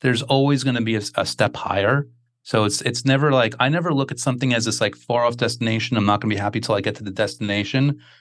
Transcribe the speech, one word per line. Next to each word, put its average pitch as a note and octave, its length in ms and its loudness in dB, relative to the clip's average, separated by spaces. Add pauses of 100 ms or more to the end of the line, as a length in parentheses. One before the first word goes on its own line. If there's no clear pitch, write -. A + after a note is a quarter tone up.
there's B2+ 220 2
always C#3 420 2
gonna B2 160 0
be A2+ 160 0
a, G2+ 60 -2 (140)
a G2 100 0
step - 280 0
higher. G#2 540 0 (360)
So G#2+ 200 2
it's, G#2 160 0
it's A#2+ 240 -4
never C#3 260 4
like, A#2 300 2
I B2+ 80 4
never E3 240 0
look C3+ 180 0
at B2 80 -8
something B2+ 360 0
as A#2 100 0
this, A2+ 160 -2
like, G#2 160 0
far A#2+ 280 -2
off A#2+ 120 0
destination. A#2 600 -2
I'm G#2 100 2
not G#2 140 2
gonna G#2+ 140 -2
be G2 60 -4
happy G2+ 200 -2
till A2 140 -2
I G2+ 60 0
get G#2 160 -4
to G#2 80 -12
the G2+ 60 -6
destination, G#2 880 -2 (200)